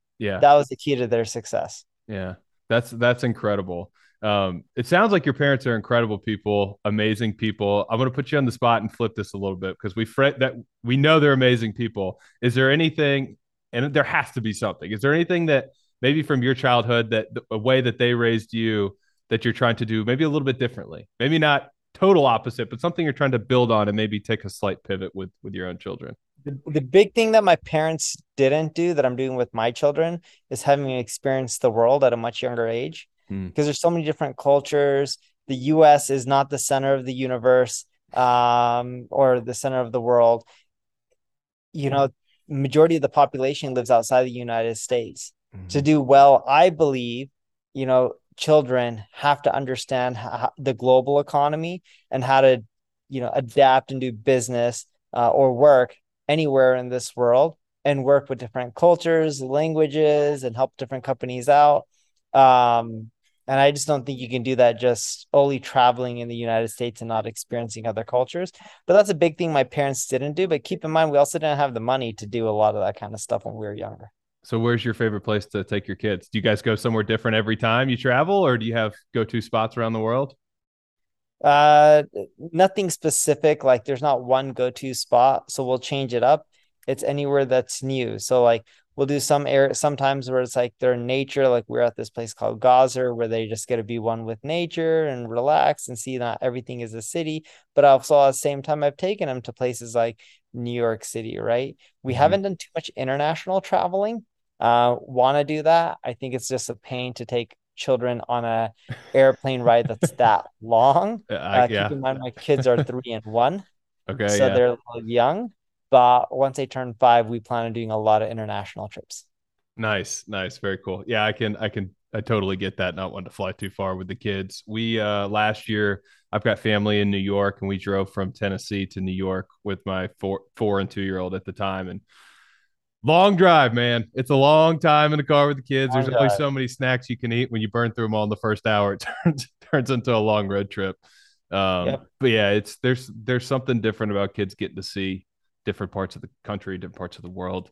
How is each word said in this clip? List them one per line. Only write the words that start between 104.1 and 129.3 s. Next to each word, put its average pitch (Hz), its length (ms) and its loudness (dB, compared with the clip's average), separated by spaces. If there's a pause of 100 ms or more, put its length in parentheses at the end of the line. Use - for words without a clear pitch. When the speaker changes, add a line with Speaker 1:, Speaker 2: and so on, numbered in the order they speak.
Speaker 2:
Uh, 120 420 4
wanna 131 420 2
do 151 180 -6
that. 165 420 2
I 127 100 -8
think 127 200 -10
it's 123 140 -6
just 127 240 -6
a 120 40 -10
pain 127 400 -10
to 120 120 -12
take 120 280 -4 (200)
children 123 520 -2
on 120 160 -2
a 113 300 -2 (140)
Speaker 1:
<laughs> - 260 -14
Speaker 2:
airplane 135 480 2
ride 120 260 4
that's 113 260 -2
that 113 340 2 (140)
long. 139 680 2
Speaker 1:
Yeah, 104 80 -4
I, 95 220 0
Speaker 2:
Uh, 123 100 4
Speaker 1:
yeah. 104 140 0
Speaker 2:
keep 113 80 -4
in 139 80 -6
mind, 131 200 -4
my 127 120 -12
kids 131 340 -2
are 127 180 4
Speaker 1:
<laughs> - 0 -
Speaker 2:
three 123 280 -8
and 110 120 -8
one. 123 400 0 (460)
Speaker 1:
Okay, 104 200 -4
Speaker 2:
So 104 180 2
Speaker 1:
yeah. - 80 0
Speaker 2:
they're 123 140 4
a 120 80 -4 (180)
little 113 120 -14
young, 143 440 0 (400)
but 123 440 4
once 135 220 -2
they 139 80 -4
turn 123 300 -10
five, 120 320 4
we 117 120 -6
plan 117 280 -6
on 113 60 -8
doing 113 180 -8
a 110 80 -2
lot 107 240 2
of 110 80 -6
international 104 560 -10
trips. - 400 -20 (480)
Speaker 1:
Nice, 107 520 -4
nice, 95 300 -8
very 98 220 -6
cool. 95 260 -10
Yeah, 107 180 -2
I 107 100 0
can, 107 240 -4
I 107 120 -4
can, 95 240 -10 (180)
I 110 100 -6
totally 98 360 -2
get 95 200 -8
that. 90 180 -4
Not 92 180 -8
wanting 92 160 -14
to - 60 -20
fly 95 160 -8
too 95 180 -12
far 95 260 -6
with 92 120 -10
the 95 80 -10
kids. 98 500 -8
We, 113 340 -4
uh, 104 280 -2
last 107 420 -2
year, 104 320 -2 (300)
I've 107 120 -2
got 107 140 0
family 104 420 0
in 101 120 0
New 101 60 0
York, 98 440 -2
and 98 80 -4
we 98 80 -4
drove 98 340 -4
from 95 220 -6
Tennessee 98 540 -6
to - 140 -12
New 92 100 -6
York 92 380 -6 (140)